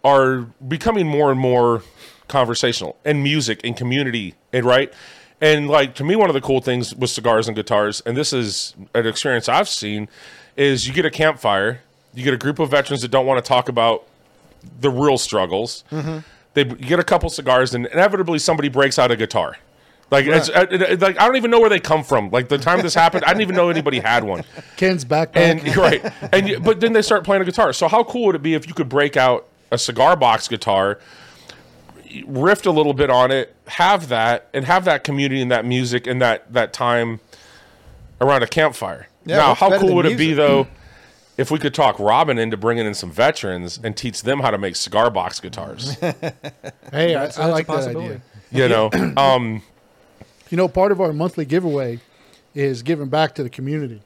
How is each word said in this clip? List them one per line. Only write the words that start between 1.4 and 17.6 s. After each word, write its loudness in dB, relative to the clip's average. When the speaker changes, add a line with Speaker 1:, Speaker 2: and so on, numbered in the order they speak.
Speaker 1:
conversational, 0
and 0
music -2
and -4
community, -4
and 0
right. 2
And, 2
like, 2
to -8
me, 0
one 4
of 0
the 0
cool 0
things -4
with -4
cigars 0
and -6
guitars, -2
and -4
this -2
is -6
an 0
experience -2
I've 0
seen, -8
is 0
you -6
get 0
a 0
campfire, 0
you -12
get 0
a -4
group -4
of -2
veterans 0
that -8
don't 2
wanna 2
talk 0
about 0
the 2
real 2
struggles. -4
Speaker 2:
Mm-hmm. -8
Speaker 1:
They 2
b-, -6
you -12
get 2
a -2
couple 2
cigars, 0